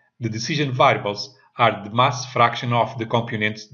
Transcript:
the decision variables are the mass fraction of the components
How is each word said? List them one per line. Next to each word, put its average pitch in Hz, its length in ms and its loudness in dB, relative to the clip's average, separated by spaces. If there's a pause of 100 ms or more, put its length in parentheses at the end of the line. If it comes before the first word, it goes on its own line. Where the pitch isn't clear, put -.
(200)
the 113 80 -4
decision 135 440 -2
variables 107 640 0 (220)
are 101 280 2
the 104 60 -12
mass 123 420 0
fraction 120 400 2
of 117 260 0
the 113 80 -4
components 110 680 -2